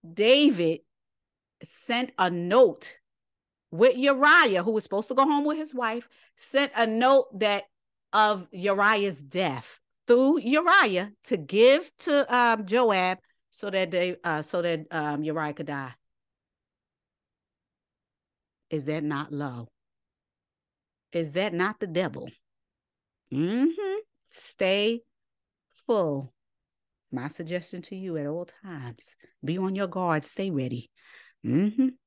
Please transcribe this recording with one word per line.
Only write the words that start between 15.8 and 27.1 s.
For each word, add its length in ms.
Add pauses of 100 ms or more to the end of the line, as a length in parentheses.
Is 160
that 180
not 300
low? 340 (1400)
Is 220
that 200
not 280
the 60
devil? 420 (1040)
Mm-hmm. 640 (340)
Stay 720 (680)
full. 600 (800)